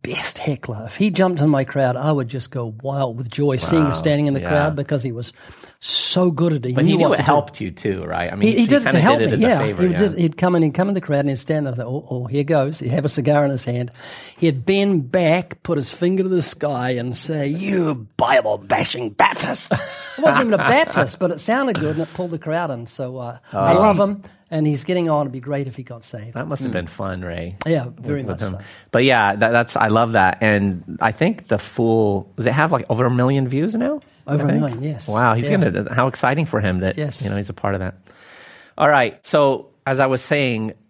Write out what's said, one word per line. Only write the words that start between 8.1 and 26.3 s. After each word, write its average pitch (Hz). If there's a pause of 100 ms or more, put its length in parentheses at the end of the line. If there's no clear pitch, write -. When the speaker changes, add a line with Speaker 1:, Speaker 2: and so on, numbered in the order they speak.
Speaker 2:
I -
mean, 147
Speaker 1:
He, 226
he 240
Speaker 2:
he 226
Speaker 1:
did 285
it 233
to 247
Speaker 2:
kinda 170
Speaker 1:
help 226
Speaker 2:
did 220
it -
Speaker 1:
me, 107
Speaker 2:
as -
a -
Speaker 1:
yeah. 220
Speaker 2:
favor, -
Speaker 1:
He 185
Speaker 2:
yeah. 170
Speaker 1:
did, 190
he'd 160
come 180
in, 165
he'd 151
come 190
in 202
the 180
crowd 143
and 143
he'd 135
stand 151
there, 127
"Oh, 123
oh, 127
here 143
goes." 147
He'd -
have 151
a 151
cigar 147
in 139
his 127
hand. 123 (480)
He'd 139
bend 190
back, 180
put 170
his 135
finger 185
to 185
the 180
sky 131
and 123
say, 147
"You 160 (100)
Bible-bashing 110
Baptist." -
<laughs> - (360)
It 277
wasn't 247
even 208
a 180
Baptist, 233
but 180
it 160
sounded 240
good 151
and 165
it -
pulled 180
the 160
crowd 160
in. 120
So, 127
uh, 120 (160)
I 98
Speaker 2:
Oh. 185
Speaker 1:
love 202
him. 101 (280)
And 156
he's 147
getting 180
on. 151
It'd 135
be 131
great 139
if 127
he 135
got 120
saved. 113